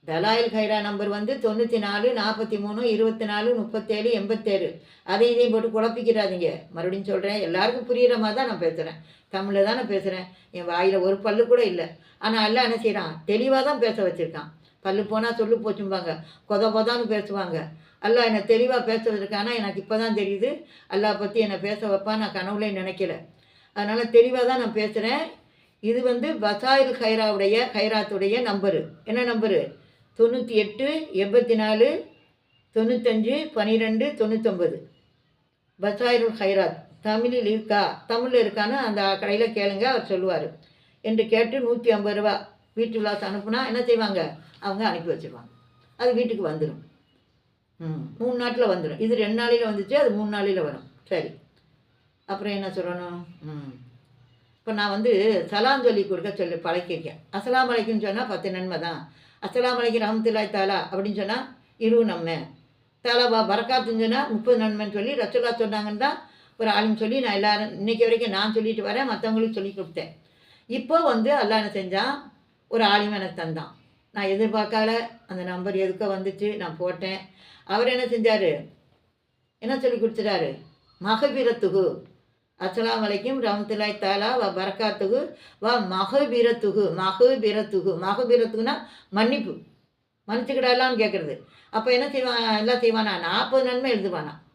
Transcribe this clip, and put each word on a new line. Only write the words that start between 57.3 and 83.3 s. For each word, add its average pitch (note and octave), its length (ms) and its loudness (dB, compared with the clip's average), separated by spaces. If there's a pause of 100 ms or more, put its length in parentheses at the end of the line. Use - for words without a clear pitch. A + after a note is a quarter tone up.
"அஸ்ஸலாமு B3 400 0
அலைக்கும்" A3 300 0
சொன்னா G#3+ 220 -2
பத்து G3+ 260 -4
நன்மை F#3 300 -6
தான். E3 320 -8 (300)
"அஸ்ஸலாமு B3 380 0
அலைக்கும் A3+ 240 0
ரஹ்மத்துல்லாஹி G#3+ 460 0
தஆலா" G3 280 0 (120)
அப்படின்னு G3 260 -4
சொன்னா A3 400 -6 (200)
இருபது A3+ 280 4
நன்மை. E3 320 -2 (680)
"தாலா A#3+ 240 4
வா A3 200 2
பரக்காத்துன்னு" A3+ 520 0
சொன்னா B3 280 0
முப்பது A3 360 2
நன்மைன்னு G#3 280 -2
சொல்லி G#3 200 -2
ரசூலுல்லாஹ் A#3 480 0
சொன்னாங்கன்னு G#3+ 360 -2
தான் C#4+ 360 -4 (260)
ஒரு A3 120 0
ஆலிம் G#3+ 260 2
சொல்லி A3 240 -2
நான் A3 140 -2
எல்லாரும் G#3 380 0
இன்னைக்கு A3 320 0
வரைக்கும் A3+ 260 2
நான் G3+ 220 -2
சொல்லிட்டு A3 300 -2
வரேன், A#3 280 -2
மத்தவங்களுக்கு A3 420 0
சொல்லி G3 240 -6
கொடுத்தேன். E3+ 360 -10 (540)
இப்போ D4 340 0
வந்து A#3+ 340 2
அல்லாஹ் G#3+ 400 0
என்ன - 0 -
செஞ்சான்? G3 400 -2 (540)
ஒரு A3+ 160 2
ஆலிம் G#3 280 2
எனக்கு F#3+ 300 -6
தந்தான். D#3+ 300 -8 (400)
நான் G3+ 140 -4
எதிர்பார்க்கல, G#3+ 640 2 (340)
அந்த F#3 160 -10
நம்பர் F3+ 320 -6
எதுக்கோ F#3+ 340 0
வந்துச்சு, G3 480 -4
நான் E3 200 -8
போட்டேன். F3+ 420 -6 (460)
அவர் A3 240 2
என்ன B3+ 160 0
செஞ்சாரு? G#3+ 640 2 (880)
என்ன C4 220 -4
சொல்லி B3 160 2
கொடுத்துட்டாரு? G3+ 600 -2 (420)
"மகபிரத்துகு, A3 840 2 (760)
அஸ்ஸலாமு A3 460 -2
அலைக்கும் A3+ 360 -2